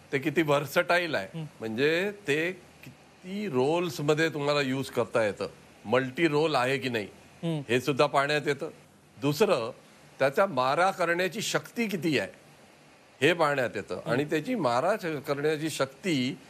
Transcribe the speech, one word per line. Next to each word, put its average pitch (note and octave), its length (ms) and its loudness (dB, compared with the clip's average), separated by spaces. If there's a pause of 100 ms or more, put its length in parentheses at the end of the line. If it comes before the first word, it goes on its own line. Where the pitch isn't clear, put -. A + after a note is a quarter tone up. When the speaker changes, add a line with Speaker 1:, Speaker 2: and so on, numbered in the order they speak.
(120)
Speaker 1:
ते C#3 60 0
किती D3 240 0
व्हर्सटाईल E3 720 2
आहे, G2+ 240 -6
Speaker 2:
हं. D#3+ 60 -8 (160)
Speaker 1:
म्हणजे D3 520 0 (160)
ते D#3+ 240 0
किती - 960 -12
रोल्समध्ये D#3 800 2
तुम्हाला D3 320 0
यूज C3 300 -2
करता A#2 340 0
येतं, G2+ 220 -2 (380)
मल्टी B2+ 440 0
रोल D3+ 260 2
आहे C3 240 2
की B2+ 100 -4
नाही, A2+ 180 -2 (360)
Speaker 2:
हं. D#3+ 260 -2
Speaker 1:
हे B2 120 2
सुद्धा D3 260 2
पाहण्यात D3 400 2
येतं. C#3+ 220 -4 (520)
दुसरं, D3 500 2 (480)
त्याचा C#3+ 280 4
मारा D3 440 2
करण्याची F3+ 520 -2
शक्ती - 440 -2
किती D#3+ 320 0
आहे, F#2+ 120 -2 (960)
हे E3 60 6
पाहण्यात C#3+ 420 2
येतं. F2+ 320 -6
Speaker 2:
हं. A2+ 60 0
Speaker 1:
आणि C3+ 120 2
त्याची D#3 300 -2
मारा C#3+ 380 2 (100)
श-, D#3 260 -6
करण्याची D3 420 0
शक्ती C#3+ 680 -2 (120)